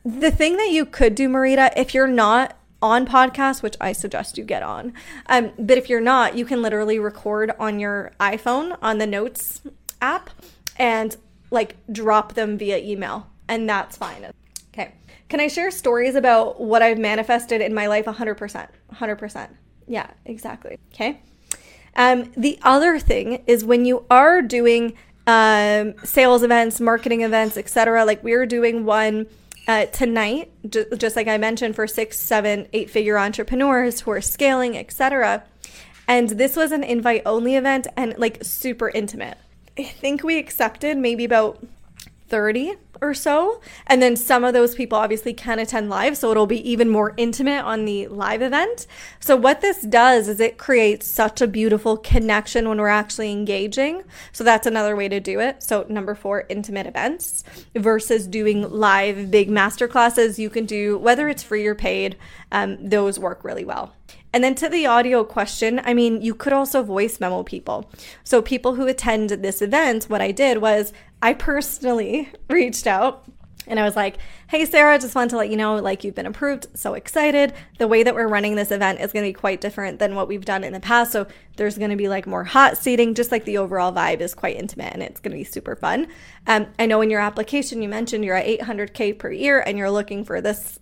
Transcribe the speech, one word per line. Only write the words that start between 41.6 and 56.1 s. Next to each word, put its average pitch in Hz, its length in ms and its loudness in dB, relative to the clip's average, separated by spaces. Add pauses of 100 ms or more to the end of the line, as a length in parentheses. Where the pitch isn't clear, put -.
thirty 226 480 -2 (260)
or 294 120 -2
so. 320 480 0 (260)
And 254 140 6
then 247 140 4
some 240 300 2
of 247 80 2
those 240 200 4
people 233 240 -2
obviously 220 360 -2
can 233 260 -6
attend 220 300 -4
live, 220 280 -2
so 226 140 0
it'll 214 160 4
be 226 220 -4
even 233 200 2
more 214 280 2
intimate 254 460 0
on 220 200 -4
the 202 240 -4
live 202 340 -4
event. 320 460 -2 (320)
So 277 160 4
what 262 240 4
this 392 220 0
does 233 480 6
is 208 100 -6
it 226 180 0
creates 220 480 2
such 214 360 -2
a 240 60 4
beautiful 214 500 0
connection 220 720 0
when 214 100 -2
we're 208 80 0
actually 208 440 -2
engaging. 208 720 -4 (280)
So 226 140 -8
that's 226 200 6
another 214 300 0
way 202 140 -2
to 202 100 -2
do 196 220 -4
it. 269 200 -2
So 208 280 -2
number 208 260 -6